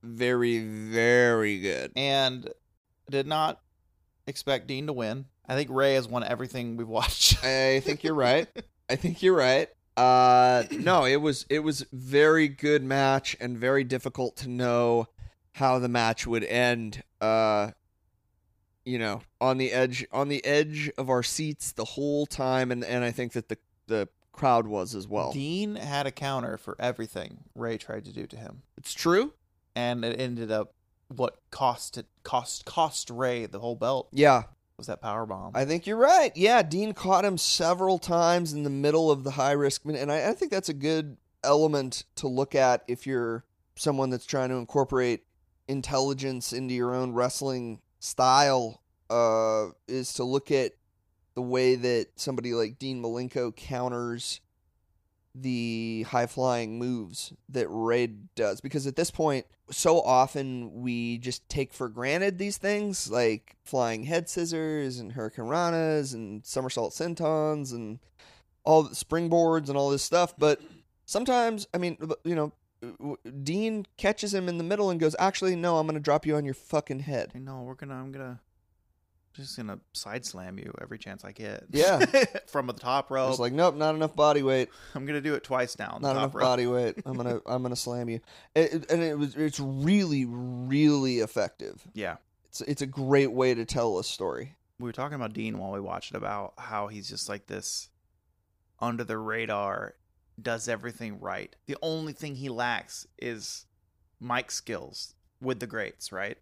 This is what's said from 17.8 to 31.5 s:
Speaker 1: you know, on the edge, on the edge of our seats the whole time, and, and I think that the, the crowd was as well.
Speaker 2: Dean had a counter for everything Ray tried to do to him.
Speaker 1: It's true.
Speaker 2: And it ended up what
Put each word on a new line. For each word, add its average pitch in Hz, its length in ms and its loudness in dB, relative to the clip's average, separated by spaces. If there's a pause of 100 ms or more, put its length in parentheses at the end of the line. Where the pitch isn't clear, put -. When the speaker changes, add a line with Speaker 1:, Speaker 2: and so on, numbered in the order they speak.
Speaker 1:
you 123 140 -4
know, 110 240 -4 (180)
on 131 180 4
the 131 120 0
edge, 127 400 0
on 139 180 -2
the 143 160 -4
edge 151 540 0
of 131 120 -4
our 123 120 4
seats - 480 -6
the 110 140 -6
whole 147 420 -2
time, 131 460 0
and, 120 100 -4
and 123 220 -2
I 120 80 -2
think 120 220 -6
that 117 140 -6
the, 110 100 -6 (280)
the 104 220 0 (240)
crowd 120 340 4
was 104 300 -4
as 101 100 -10
well. 101 260 -2
Speaker 2:
Dean 185 440 -4
had 143 320 -2
a - 20 -2
counter 135 460 -4
for - 240 -10
everything 113 640 -6 (100)
Ray 117 240 -6
tried 110 280 -10
to 98 60 -16
do 104 140 -10
to - 100 -16
him. 113 260 -16 (140)
Speaker 1:
It's - 180 -12
true. 202 400 2 (400)
Speaker 2:
And 120 300 -2
it 117 160 -4
ended 117 320 -4
up 107 220 -2 (340)
what 123 300 -4 (120)